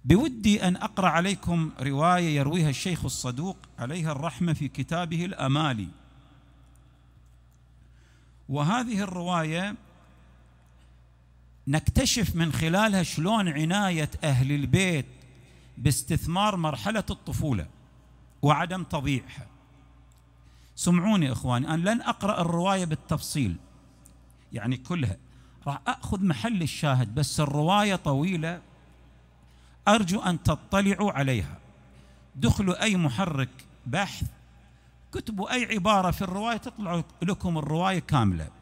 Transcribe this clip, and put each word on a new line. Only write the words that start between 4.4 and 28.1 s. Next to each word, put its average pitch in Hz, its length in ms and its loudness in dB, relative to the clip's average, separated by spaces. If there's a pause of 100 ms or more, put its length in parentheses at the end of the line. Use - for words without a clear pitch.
في 143 140 -2
كتابه 165 580 -4
الأمالي. 135 640 0 (2500)
وهذه 196 500 0
الرواية 180 760 -2 (1900)
نكتشف 185 680 0
من 165 180 2
خلالها 185 500 2
شلون 190 460 0
عناية 160 600 0 (140)
أهل 135 280 2
البيت 147 540 2 (720)
باستثمار 165 760 0
مرحلة 170 540 -2
الطفولة 127 580 -4 (760)
وعدم 165 420 0
تضييعها. 135 640 -4 (1300)
سمعوني 175 560 4
إخواني، 123 360 0
أنا 170 260 0
لن 240 80 0
أقرأ 202 400 -2
الرواية 175 440 0
بالتفصيل 147 680 -2 (1000)
يعني 120 240 -4
كلها، 131 400 -4 (500)
راح 139 200 -6
أخذ 208 380 -4
محل 180 360 0
الشاهد، 127 540 0
بس 151 240 -2
الرواية 175 560 2
طويلة، 165 680 -2 (1300)